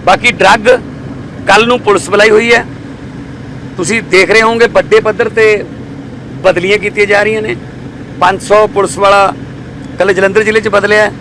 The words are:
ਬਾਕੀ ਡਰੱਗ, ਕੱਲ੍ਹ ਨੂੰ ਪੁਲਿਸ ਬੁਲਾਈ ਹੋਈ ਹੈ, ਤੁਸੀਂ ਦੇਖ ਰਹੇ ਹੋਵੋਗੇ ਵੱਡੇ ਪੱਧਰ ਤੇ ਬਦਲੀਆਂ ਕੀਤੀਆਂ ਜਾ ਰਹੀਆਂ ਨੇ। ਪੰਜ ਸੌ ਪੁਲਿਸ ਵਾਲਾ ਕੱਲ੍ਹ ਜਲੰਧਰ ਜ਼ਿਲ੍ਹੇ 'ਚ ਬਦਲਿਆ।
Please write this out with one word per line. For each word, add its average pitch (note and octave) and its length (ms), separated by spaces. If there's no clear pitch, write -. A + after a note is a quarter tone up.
ਬਾਕੀ G3 280
ਡਰੱਗ, G3 280
ਕੱਲ੍ਹ G#3 200
ਨੂੰ A#3+ 140
ਪੁਲਿਸ F#3+ 300
ਬੁਲਾਈ G#3 200
ਹੋਈ A#3 240
ਹੈ, A#3 120
ਤੁਸੀਂ F#3+ 260
ਦੇਖ F3 280
ਰਹੇ A3 120
ਹੋਵੋਗੇ A3+ 240
ਵੱਡੇ G3 340
ਪੱਧਰ A3 280
ਤੇ G#3+ 360
ਬਦਲੀਆਂ F#3 360
ਕੀਤੀਆਂ G3+ 280
ਜਾ G3+ 160
ਰਹੀਆਂ G#3+ 200
ਨੇ। G#3+ 140
ਪੰਜ F#3 220
ਸੌ G#3+ 240
ਪੁਲਿਸ F#3+ 320
ਵਾਲਾ G3 360
ਕੱਲ੍ਹ F#3+ 140
ਜਲੰਧਰ G3 300
ਜ਼ਿਲ੍ਹੇ G#3+ 180
'ਚ G#3 80
ਬਦਲਿਆ। G#3 520